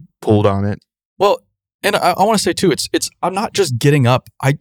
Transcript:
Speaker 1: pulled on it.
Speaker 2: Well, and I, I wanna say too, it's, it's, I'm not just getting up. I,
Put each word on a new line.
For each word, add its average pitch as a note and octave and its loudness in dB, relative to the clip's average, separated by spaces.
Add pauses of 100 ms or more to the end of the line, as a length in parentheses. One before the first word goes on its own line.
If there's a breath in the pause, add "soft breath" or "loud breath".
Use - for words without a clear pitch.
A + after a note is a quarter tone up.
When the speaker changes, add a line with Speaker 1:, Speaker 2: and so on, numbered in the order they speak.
(200)
Speaker 1:
pulled G#2 2
on G2 0
it. G2+ -8 (340)
Speaker 2:
Well, G3 2 (460)
and G3+ 0
I, E3+ 0
I F#3 2
wanna G#3+ 2
say - -2
too, F3+ 0
it's, - -4
it's, - -2 (140)
I'm F3 -2
not G#3 -4
just C3 -2
getting C#3+ 2
up. B2 0 (140)
I, C#3 0